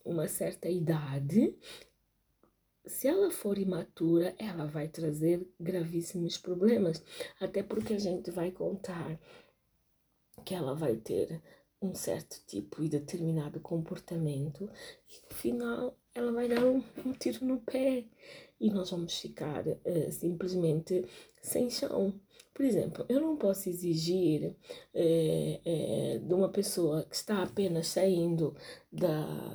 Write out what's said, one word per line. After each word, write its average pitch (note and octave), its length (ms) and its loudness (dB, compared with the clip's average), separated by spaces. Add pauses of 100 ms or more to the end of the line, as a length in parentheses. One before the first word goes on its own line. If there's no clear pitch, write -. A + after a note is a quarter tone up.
uma E3 240 0
certa - 400 -4
idade, D#3 880 2 (1300)
se - 240 0
ela F#4+ 220 6
for G3+ 260 -2
imatura, E3+ 840 2
ela E3+ 280 -4
vai D3+ 200 -4
trazer E3 720 0
gravíssimos E3+ 800 -2
problemas. F3+ 680 2 (380)
Até F#3+ 220 -2
porque G#3+ 320 -2
a G3+ 40 0
gente F3+ 320 -2
vai F3+ 200 -2
contar E3+ 680 -6 (1300)
que F#3+ 100 -6
ela C#3 200 -2
vai D3 220 0
ter A2+ 440 -2 (400)
um F#3+ 140 -4
certo - 520 -6
tipo - 380 -6
e D#3+ 60 0
determinado D#3 720 -2
comportamento D#3+ 1080 -4 (400)
e, - 60 -20 (160)
no - 40 -14
final, A#3+ 600 -2 (180)
ela A#3+ 160 -2
vai A#3+ 160 0
dar A#3+ 160 2
um, B3+ 220 4 (220)
um C4 80 -4
tiro - 320 -2
no B3+ 120 2
pé C4 460 0 (560)
e G#3+ 100 4
nós F#3 200 0
vamos E3+ 280 -4
ficar, D3 480 -6
eh, D3+ 440 0
simplesmente F3 960 0 (340)
sem B3 300 -2
chão. G3+ 420 0 (420)
Por C#4 100 0
exemplo, G3 440 2
eu C4 120 4
não D#4+ 160 0
posso G3 320 0
exigir, E3+ 880 2 (380)
eh, D#3+ 720 4
eh, C3+ 580 0
de D#3+ 100 0
uma F#3 160 4
pessoa E3+ 540 0
que - 140 -8
está G3+ 260 0
apenas E3+ 460 0
saindo E3+ 640 4 (380)
da, D#3 340 0 (280)